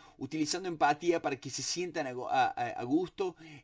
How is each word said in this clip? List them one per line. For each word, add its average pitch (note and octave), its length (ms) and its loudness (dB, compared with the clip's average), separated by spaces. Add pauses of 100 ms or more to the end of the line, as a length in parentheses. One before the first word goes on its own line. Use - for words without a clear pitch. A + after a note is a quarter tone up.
(180)
utilizando D#3 500 -2
empatía E3 540 2
para C#3 180 -2
que C3 120 -10
se C3+ 100 -6
sientan D#3+ 460 -4
a, B2+ 40 -6
a, B2 380 2
a A#2+ 360 -4
gusto, E3+ 500 0 (280)